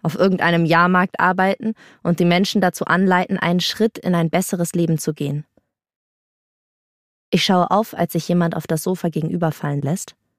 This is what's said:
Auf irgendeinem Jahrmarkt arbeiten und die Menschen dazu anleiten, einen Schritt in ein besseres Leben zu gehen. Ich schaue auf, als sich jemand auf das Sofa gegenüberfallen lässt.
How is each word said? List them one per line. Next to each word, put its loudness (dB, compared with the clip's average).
Auf -2
irgendeinem 2
Jahrmarkt 4
arbeiten 0
und 0
die 4
Menschen 2
dazu 0
anleiten, 2
einen 0
Schritt -2
in -2
ein 0
besseres -2
Leben 0
zu -4
gehen. -6
Ich 0
schaue 2
auf, 0
als -4
sich -4
jemand 0
auf -8
das -4
Sofa -4
gegenüberfallen -4
lässt. -6